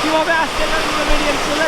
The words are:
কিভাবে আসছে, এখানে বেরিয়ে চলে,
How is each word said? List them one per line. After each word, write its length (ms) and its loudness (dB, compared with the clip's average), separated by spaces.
কিভাবে 300 0
আসছে, 320 0
এখানে 440 -2
বেরিয়ে 240 2
চলে, 360 -2